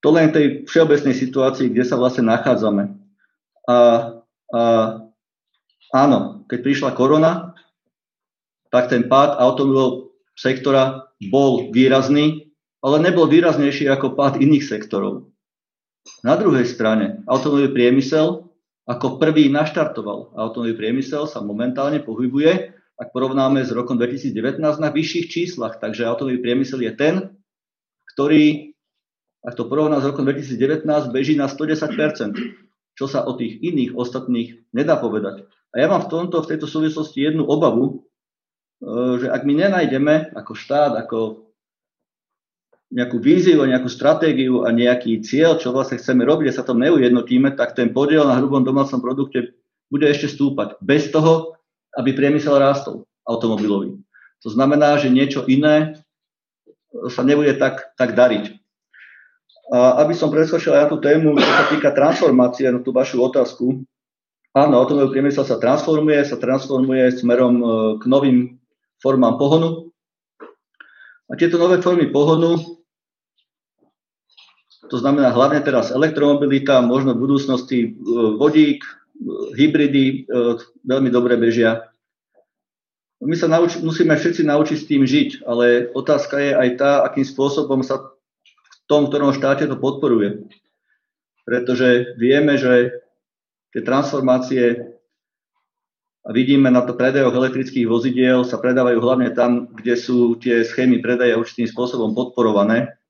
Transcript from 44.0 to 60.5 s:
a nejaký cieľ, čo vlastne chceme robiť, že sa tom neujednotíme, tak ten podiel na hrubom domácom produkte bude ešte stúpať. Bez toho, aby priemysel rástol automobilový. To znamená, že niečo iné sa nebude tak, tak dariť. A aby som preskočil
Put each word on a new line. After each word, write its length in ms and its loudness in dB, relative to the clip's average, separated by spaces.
a 80 0
nejaký 480 0
cieľ, 400 2
čo 80 -6
vlastne 320 -4
chceme 240 2
robiť, 240 2
že 80 -4
sa 80 -8
tom 160 0
neujednotíme, 720 2
tak 240 -4
ten 160 0
podiel 320 2
na 160 2
hrubom 240 0
domácom 320 -2
produkte 560 -6
bude 160 2
ešte 160 -2
stúpať. 560 -4
Bez 320 0
toho, 400 2
aby 240 -2
priemysel 400 0
rástol 480 0
automobilový. 640 -2
To 80 -12
znamená, 480 2
že 160 0
niečo 320 0
iné 560 2
sa 80 -6
nebude 400 2
tak, 320 -4
tak 240 -2
dariť. 400 2
A 320 4
aby 160 2
som 160 -2
preskočil 400 0